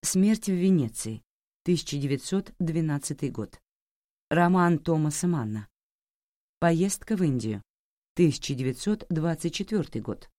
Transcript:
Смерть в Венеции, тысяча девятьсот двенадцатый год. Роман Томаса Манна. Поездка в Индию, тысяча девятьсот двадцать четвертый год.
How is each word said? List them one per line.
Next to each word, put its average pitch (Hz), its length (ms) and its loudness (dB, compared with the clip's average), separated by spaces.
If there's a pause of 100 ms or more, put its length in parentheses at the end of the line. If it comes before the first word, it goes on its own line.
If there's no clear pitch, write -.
Смерть 208 460 2
в 196 40 0
Венеции, 156 680 0 (420)
тысяча 165 340 -2
девятьсот 143 600 -2
двенадцатый 156 720 -2
год. - 300 -10 (720)
Роман 175 480 4
Томаса 156 480 0
Манна. 107 420 -2 (920)
Поездка 175 560 0
в 185 60 0
Индию, 110 400 0 (520)
тысяча 156 400 2
девятьсот 135 540 -4
двадцать 160 460 -2
четвертый 196 460 -4
год. - 380 -10